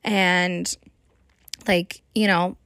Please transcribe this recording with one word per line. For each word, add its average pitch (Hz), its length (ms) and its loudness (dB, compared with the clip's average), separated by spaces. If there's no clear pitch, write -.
and, 180 720 0
like, 180 360 -2
you 214 120 2
know 185 400 0